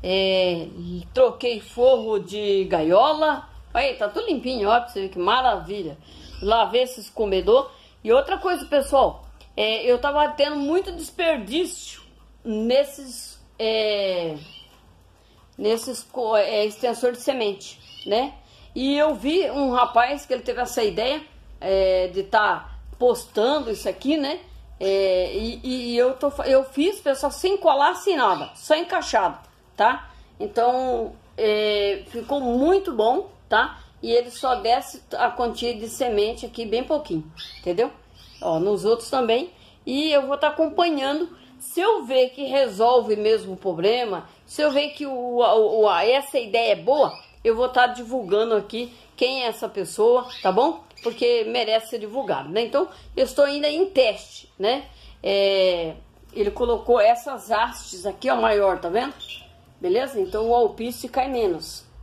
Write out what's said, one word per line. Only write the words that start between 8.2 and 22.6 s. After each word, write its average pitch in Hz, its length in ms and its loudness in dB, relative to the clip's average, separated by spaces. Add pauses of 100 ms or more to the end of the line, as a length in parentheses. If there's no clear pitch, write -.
coisa, 359 280 -2
pessoal, 269 600 0 (300)
é, 220 280 -2
eu 240 160 2
tava 285 300 0
tendo 294 260 -2
muito 330 360 -2
desperdício 320 1080 -4 (420)
nesses, 247 1000 -2 (140)
é, 202 800 -2 (1200)
nesses 226 460 -4
co-, 220 320 -2
é, 214 300 2
extensor 240 460 -2
de 240 80 -10
semente, 226 600 -4 (280)
né? 240 260 0 (400)
E 269 240 0
eu 302 180 4
vi 285 360 0
um 269 200 0
rapaz 247 540 2
que 254 80 -2
ele 247 100 -4
teve 240 180 -4
essa 240 200 -2
ideia, 226 400 0 (380)
é, 185 480 2
de 185 160 -4
tá 196 560 0 (180)